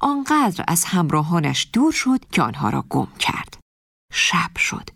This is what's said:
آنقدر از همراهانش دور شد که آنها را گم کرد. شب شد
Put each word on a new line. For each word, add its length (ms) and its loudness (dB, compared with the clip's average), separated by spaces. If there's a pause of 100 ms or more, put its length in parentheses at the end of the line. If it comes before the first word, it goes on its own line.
آنقدر 680 2
از 180 0
همراهانش 880 0
دور 180 4
شد 400 0
که 100 2
آنها 280 -2
را 200 -4
گم 180 0 (120)
کرد. 380 -4 (560)
شب 440 0
شد 380 -4